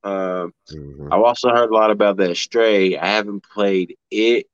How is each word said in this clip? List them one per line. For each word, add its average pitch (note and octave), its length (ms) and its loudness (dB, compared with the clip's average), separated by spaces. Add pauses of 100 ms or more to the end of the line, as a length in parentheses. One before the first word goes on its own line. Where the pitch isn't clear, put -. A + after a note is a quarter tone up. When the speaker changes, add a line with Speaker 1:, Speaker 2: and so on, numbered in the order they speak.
Speaker 1:
Uh, F#2 460 -6 (220)
Speaker 2:
Mm-hmm. C#2+ 420 -10
Speaker 1:
I've - 100 4
also A#2+ 280 2
heard A#2 200 2
a A2+ 40 -2
lot A2 160 4
about G#2 280 2
that F2+ 180 0
Stray. G2+ 640 2
I E2 80 -4
haven't G2+ 380 -4
played F#2+ 520 -2 (140)
it A2 440 0